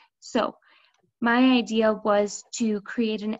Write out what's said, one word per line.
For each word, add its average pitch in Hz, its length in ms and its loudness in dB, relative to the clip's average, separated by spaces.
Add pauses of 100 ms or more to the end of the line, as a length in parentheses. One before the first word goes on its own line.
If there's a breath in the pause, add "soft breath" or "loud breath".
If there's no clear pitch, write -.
(200 soft breath)
So - 360 -4 (640 soft breath)
my 247 320 4
idea 220 400 2 (100)
was 208 400 0 (120)
to 214 260 -2
create 214 400 -4
an 214 180 -6